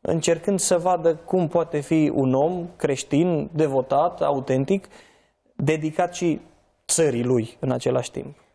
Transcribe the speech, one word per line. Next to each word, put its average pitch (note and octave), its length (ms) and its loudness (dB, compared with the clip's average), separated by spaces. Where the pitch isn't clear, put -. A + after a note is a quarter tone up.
încercând E3+ 580 0
să F3+ 180 2
vadă E3+ 380 2
cum F3 320 -2
poate D#3+ 320 0
fi D3+ 360 2
un C3 180 2
om E3+ 420 0
creștin, D3 800 0
devotat, D3 680 0
autentic, C#3 680 0
dedicat D#3 580 -2
și E3+ 260 -2
țării C3+ 360 2
lui B2 360 0
în C3 120 -2
același B2+ 400 -2
timp. C#3+ 240 -12